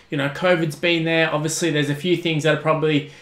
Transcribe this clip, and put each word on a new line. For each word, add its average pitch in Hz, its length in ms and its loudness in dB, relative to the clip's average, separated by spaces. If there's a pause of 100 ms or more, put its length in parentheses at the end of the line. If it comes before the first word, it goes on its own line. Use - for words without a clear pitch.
You 156 80 -6
know, 139 120 0
covid's 165 480 0
been 170 260 0
there." 165 320 0
Obviously, 156 360 -2
there's 147 200 0
a 143 60 0
few 175 200 0
things 160 280 -2
that 151 120 4
are 143 60 -8
probably 151 480 0 (120)